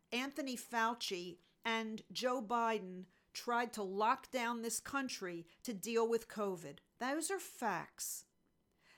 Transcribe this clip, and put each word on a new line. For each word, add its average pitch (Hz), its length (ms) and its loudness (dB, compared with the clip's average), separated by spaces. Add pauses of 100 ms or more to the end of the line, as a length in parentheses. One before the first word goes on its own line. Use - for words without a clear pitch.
(120)
Anthony 269 440 0
Fauci 226 840 0 (260)
and 226 480 0
Joe 247 320 0
Biden 202 640 2 (280)
tried 240 400 2
to 214 80 -4
lock 214 480 2
down 240 320 0
this 226 180 0
country 190 680 -4 (160)
to 247 100 -4
deal 226 340 4
with 226 220 2
covid. 185 480 -4 (220)
Those 302 320 0
are 381 80 0
facts. - 840 -4 (720)